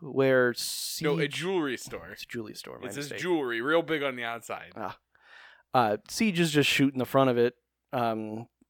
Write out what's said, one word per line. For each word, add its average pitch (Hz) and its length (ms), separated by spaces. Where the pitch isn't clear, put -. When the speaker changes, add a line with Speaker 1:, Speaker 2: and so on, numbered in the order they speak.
Speaker 1:
where 135 440
Speaker 2:
No, 156 180
a - 40
Speaker 1:
Siege 143 120
Speaker 2:
jewelry 151 420
store. 87 340
Speaker 1:
It's - 120
a - 40
jewelry 110 280
store, - 240
my - 80
Speaker 2:
It 98 60
says 143 120
Speaker 1:
mistake. 117 140
Speaker 2:
jewelry, 139 420
real 160 200
big 156 200
on 135 140
the 123 80
outside. 117 520
Speaker 1:
Ah. 101 220
Uh, 110 240
Siege 202 300
is 170 120
just 147 180
shooting 135 300
the 123 60
front 135 240
of 120 80
it, 120 180
um, 113 560